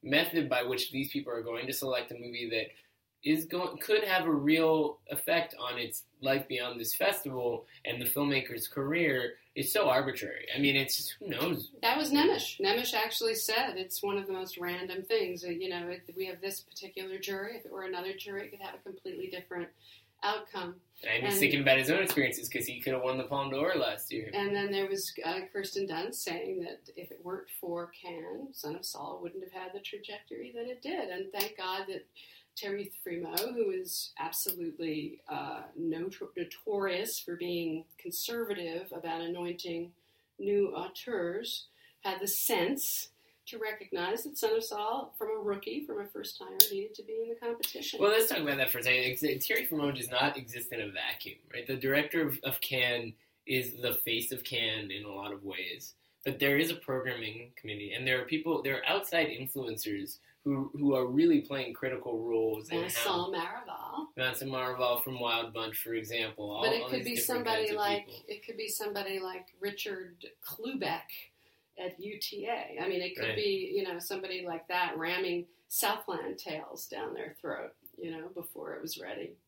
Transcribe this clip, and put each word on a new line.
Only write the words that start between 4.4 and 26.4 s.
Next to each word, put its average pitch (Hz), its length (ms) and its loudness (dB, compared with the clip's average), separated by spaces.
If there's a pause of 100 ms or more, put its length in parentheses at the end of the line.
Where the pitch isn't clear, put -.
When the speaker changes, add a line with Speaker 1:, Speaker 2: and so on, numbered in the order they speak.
Speaker 1:
effect - 480 2
on 123 200 -2
its 120 240 -4 (180)
life 135 260 4
beyond 123 320 -2
this 113 160 0
festival 127 720 2 (220)
and - 120 -2
the 127 60 -2
filmmaker's 131 640 2
career 139 680 2 (180)
is 139 180 0
so 202 160 6
arbitrary. 131 680 2
I 127 40 0
mean, 139 180 6
it's 135 220 2
just, - 200 -4
who 202 100 -8
knows? 156 420 0 (100)
Speaker 2:
That 247 160 4
was 294 160 2
Nemesh. 311 480 4
Nemesh 220 320 4
actually 220 440 2
said 220 420 2
it's - 240 -4
one 202 160 2
of 190 80 -4
the 190 80 -2
most 185 240 -6
random 180 460 -4
things. 180 420 0
Uh, - 20 -4
you 180 220 -2
know, 175 180 -4
if 175 260 -8
we 185 120 -4
have 180 160 -8
this 196 180 -4
particular 190 560 -10
jury, 196 400 -4
if - 80 -12
it - 80 -12
were 190 120 -8
another 185 280 -4
jury, 196 320 -6
it - 60 -14
could 196 100 -14
have 190 140 -10
a - 80 -16
completely 185 460 -8
different 180 400 -6 (540)
outcome. 202 540 -2 (300)
Speaker 1:
And 113 160 4
he's 101 120 4
Speaker 2:
And 98 60 6
Speaker 1:
thinking 139 200 6
about 135 160 10
his 131 140 4
own 190 120 6
experiences 131 460 2
'cause 120 160 -2
he 123 160 -4
could 131 140 0
have 127 80 0
won 131 160 2
the 131 60 -2
Palme 139 260 0
d'Or 151 240 4
last 113 360 0
year. - 220 -4
Speaker 2:
And 202 240 2
then 202 160 0
there 196 140 2
was, 196 260 -2 (100)
uh, 180 180 0 (120)
Kirsten 196 340 -2
Dunst 175 280 -2
saying 185 460 -4